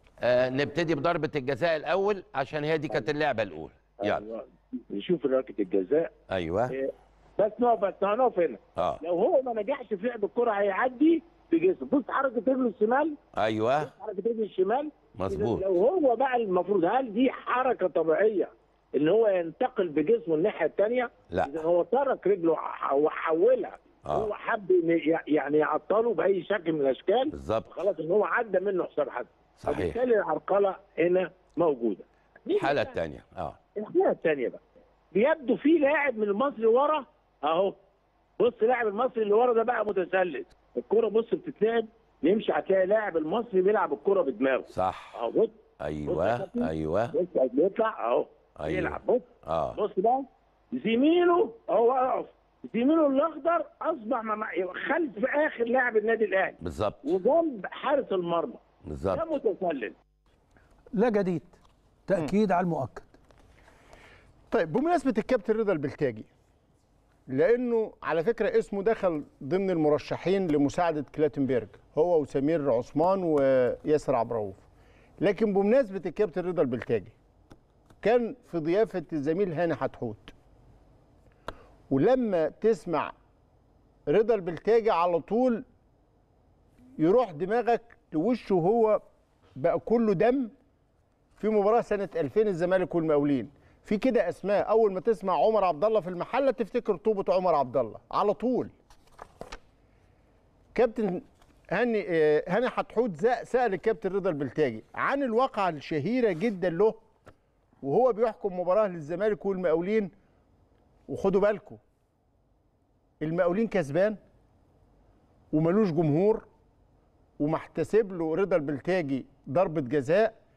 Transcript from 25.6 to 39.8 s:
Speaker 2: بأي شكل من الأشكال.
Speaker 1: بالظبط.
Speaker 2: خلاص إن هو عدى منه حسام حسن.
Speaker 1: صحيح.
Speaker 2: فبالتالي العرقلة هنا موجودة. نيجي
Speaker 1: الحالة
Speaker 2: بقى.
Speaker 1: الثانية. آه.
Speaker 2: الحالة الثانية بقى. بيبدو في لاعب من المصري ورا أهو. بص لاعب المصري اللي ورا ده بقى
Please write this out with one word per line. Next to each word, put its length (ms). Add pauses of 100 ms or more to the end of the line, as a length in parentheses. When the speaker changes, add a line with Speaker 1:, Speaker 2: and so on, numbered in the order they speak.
Speaker 2:
بأي 300
شكل 280
من 80
الأشكال. 500
Speaker 1:
بالظبط. 420
Speaker 2:
خلاص 280
إن 100
هو 140
عدى 360
منه 240
حسام 260
حسن. 180 (300)
Speaker 1:
صحيح. 180
Speaker 2:
فبالتالي 400
العرقلة 600 (220)
هنا 320 (260)
موجودة. 480 (420)
نيجي 120
Speaker 1:
الحالة 240
Speaker 2:
بقى. 80
Speaker 1:
الثانية. 340 (120)
آه. 180 (220)
Speaker 2:
الحالة 340
الثانية 380
بقى. 120 (520)
بيبدو 440
في 120
لاعب 480
من 60
المصري 440
ورا 380 (400)
أهو. 300 (640)
بص 120 (100)
لاعب 240
المصري 360
اللي 120
ورا 180
ده 100
بقى 240